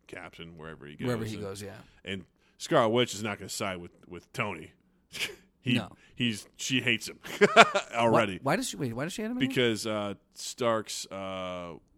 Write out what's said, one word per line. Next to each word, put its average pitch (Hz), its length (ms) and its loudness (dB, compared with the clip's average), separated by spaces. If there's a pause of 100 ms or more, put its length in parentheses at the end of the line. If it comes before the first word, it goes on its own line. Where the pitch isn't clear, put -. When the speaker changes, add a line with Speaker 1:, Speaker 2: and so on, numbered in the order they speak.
Speaker 1:
Captain 85 500 -16
wherever 78 300 -14
he 76 100 -14
goes. 123 120 -6
Speaker 2:
Wherever 113 180 -4
he 107 80 -8
Speaker 1:
And, 104 100 -10
Speaker 2:
goes, 98 200 -10
yeah. 101 140 -14 (280)
Speaker 1:
and 95 200 -6 (340)
Scarlet 127 300 4
Witch 120 260 2
is 104 80 -6
not 104 160 -4
gonna 98 100 -12
side 95 280 -4
with, 87 140 -12 (160)
with 87 240 -16
Tony. 92 420 -6 (380)
<laughs> - 60 -12 (480)
He, 120 100 4
Speaker 2:
No. 107 180 -2 (200)
Speaker 1:
he's, 117 320 -2 (120)
she 127 240 0
hates 113 260 0
him - 120 -14 (200)
<laughs> 202 80 8 (480)
already. 117 460 6
Speaker 2:
Why, 135 100 0
why 175 60 4
does 254 120 -4
she, - 60 -8
wait, 131 180 -4
why 127 120 -4
does 185 80 -8
she 220 80 -8
hate 220 100 -4
him 247 60 -6
again? 254 100 2
Speaker 1:
Because, 113 400 2
uh, 104 280 -2 (180)
Stark's, - 760 -2
uh, 92 680 -8 (220)